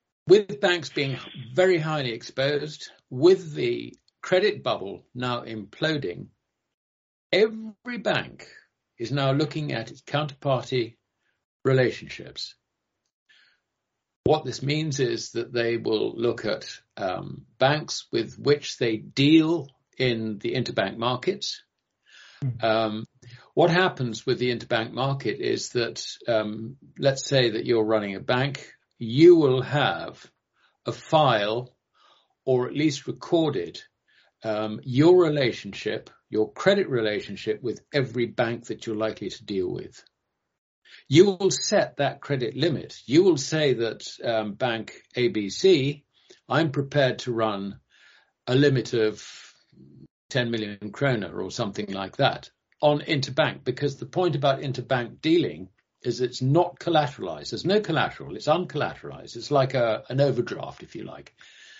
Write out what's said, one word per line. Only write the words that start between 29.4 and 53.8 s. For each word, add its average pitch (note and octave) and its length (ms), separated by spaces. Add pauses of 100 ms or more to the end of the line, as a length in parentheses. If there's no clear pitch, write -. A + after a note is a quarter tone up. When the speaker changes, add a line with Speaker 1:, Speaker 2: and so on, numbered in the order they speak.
Speaker 1:
have G#2 680 (560)
a - 60
file B2 840 (720)
or B2 200
at - 80
least D3 320
recorded, A#2 720 (640)
um, G#2+ 420
your D#3+ 380
relationship, A#2 880 (180)
your G#2+ 240
credit F#3+ 360
relationship G#2+ 760
with G#2+ 200 (100)
every B2 340
bank A#2 400
that G#2+ 200
you're A2 100
likely G#2+ 340
to - 140
deal F#2+ 260
with. - 320 (1080)
You E3 180
will F#3+ 240
set - 460
that C3+ 240
credit C3 360
limit. C3+ 500
You D3 180
will F3 120
say D3 380
that, A2 320 (160)
um, A2 320
Bank A2+ 380 (220)
A A#2+ 140
B G2+ 220
C, D3+ 540 (440)
I'm D3 220
prepared C#3 500
to B2+ 120
run G#2 480 (680)
a B2+ 80
limit C3+ 380
of G#2+ 300 (1080)
ten A#2+ 220
million G#2 420
kroner G#2 480
or F#2+ 100
something G#2 420
like F#2+ 240
that, - 340 (300)
on D3 200
interbank, C3+ 640
because C#3 320